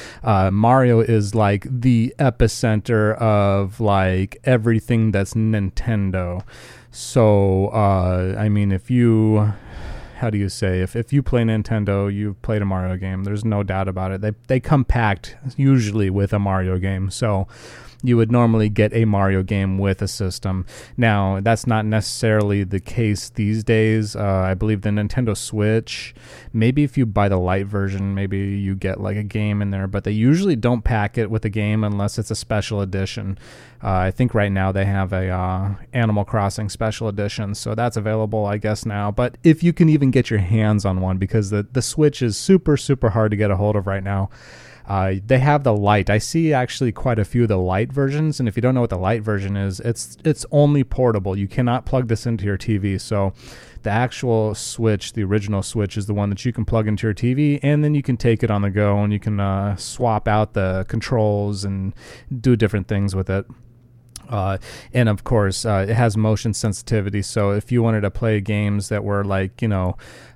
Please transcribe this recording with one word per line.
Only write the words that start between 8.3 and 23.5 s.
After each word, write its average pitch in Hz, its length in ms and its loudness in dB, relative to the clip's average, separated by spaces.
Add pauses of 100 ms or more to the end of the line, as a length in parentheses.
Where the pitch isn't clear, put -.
I 107 80 0
mean, 104 240 2
if 92 180 -4
you, 110 600 4 (680)
how 113 100 -2
do 104 80 -2
you 101 100 0
say, 92 320 -2
if, 95 160 -4
if 117 160 -4
you 143 100 2
play 120 220 0
Nintendo, 101 680 0
you've 101 280 -6
played 107 200 -2
a 101 40 -2
Mario 92 300 -2
game. 95 300 -6
There's 104 180 -4
no 104 200 0
doubt 95 260 -2
about 95 240 -4
it. 95 80 -6
They, 107 100 -2 (160)
they 127 140 0
come 135 240 2
packed 110 500 0 (220)
usually 110 520 2
with 98 220 0
a 104 80 0
Mario 95 380 0
game. 95 320 -2
So, 101 400 -2 (540)
you 120 140 4
would 113 140 4
normally 113 380 4
get 104 240 2
a 113 120 2
Mario 98 380 2
game 98 340 -2
with 98 240 0
a 98 60 -2
system. 95 580 -4 (320)
Now, 101 420 2
that's 110 260 0
not 110 200 2
necessarily 107 800 0
the 95 180 -4
case 107 480 -2
these 110 340 -2